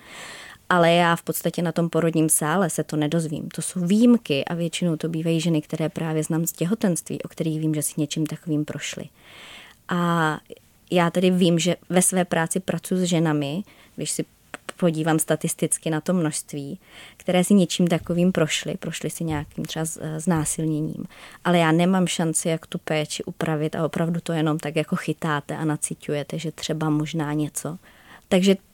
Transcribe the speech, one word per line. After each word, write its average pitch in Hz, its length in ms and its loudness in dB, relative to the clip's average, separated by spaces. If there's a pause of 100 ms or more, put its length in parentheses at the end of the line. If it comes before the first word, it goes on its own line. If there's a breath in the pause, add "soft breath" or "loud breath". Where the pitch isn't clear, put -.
(680 loud breath)
Ale 170 220 6
já 170 240 4
v - 60 -4
podstatě 170 400 -4
na 170 100 0
tom 170 180 0
porodním 160 400 2
sále 160 400 2
se 151 140 -2
to - 120 -8
nedozvím. 156 600 -2
To 160 60 -8
jsou - 180 -6
výjimky 208 680 4
a - 80 -4
většinou 170 420 0
to 160 140 -2
bývají 165 300 0
ženy, 160 220 2
které 156 280 -4
právě 160 340 -2
znám 165 220 -2
z - 60 -4
těhotenství, 175 680 -2
o - 60 -10
kterých 160 320 -4
vím, 156 160 0
že 147 60 -2
si - 160 -4
něčím 156 280 -2
takovým 151 400 -4
prošly. - 400 -10 (840 loud breath)
A 170 500 2 (540)
já 170 180 4
tedy 185 220 2
vím, 175 280 4
že 170 160 0 (140)
ve 180 120 4
své 185 240 2
práci 175 340 0
pracuji - 380 -4
s 185 60 0
ženami, 160 600 0 (320 loud breath)
když - 160 -6
si - 140 -4 (520)
podívám 160 420 2
statisticky - 680 -2
na 156 120 -2
to 180 120 -2
množství, 151 640 -4 (380 loud breath)
které 180 260 2
si 208 100 4
něčím 180 340 4
takovým 175 440 2
prošly, 160 480 0
prošly 165 300 -8
si - 140 -8
nějakým 156 420 -4
třeba 160 200 -6
z-, - 140 -8 (180)
znásilněním. 160 880 -2 (400 loud breath)
Ale 175 140 4
já 160 120 4
nemám 175 360 4
šanci, 165 420 -2
jak 160 180 -2
tu - 100 -6
péči - 460 -4
upravit 160 520 -2
a 165 100 0
opravdu 170 380 -2
to 170 100 -4
jenom 156 260 0
tak 147 160 -6
jako 156 200 -2
chytáte 151 600 -4
a 156 80 -4
naciťujete, 151 760 -4
že 160 120 -6
třeba 156 380 -4
možná 151 440 -2
něco. 151 440 -4 (520 loud breath)
Takže 190 260 6 (180)